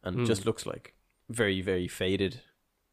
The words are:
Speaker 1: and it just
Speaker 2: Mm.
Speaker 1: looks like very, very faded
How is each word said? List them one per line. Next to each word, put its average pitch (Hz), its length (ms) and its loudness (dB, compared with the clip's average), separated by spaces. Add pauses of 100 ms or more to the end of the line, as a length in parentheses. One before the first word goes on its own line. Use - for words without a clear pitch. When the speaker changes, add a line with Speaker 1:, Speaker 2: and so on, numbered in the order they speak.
Speaker 1:
and 95 200 -2
it 120 40 2
just 110 180 2
Speaker 2:
Mm. - 20 -2
Speaker 1:
looks 110 200 -2
like - 300 -10 (320)
very, 104 320 2
very 90 300 0
faded 95 500 0 (540)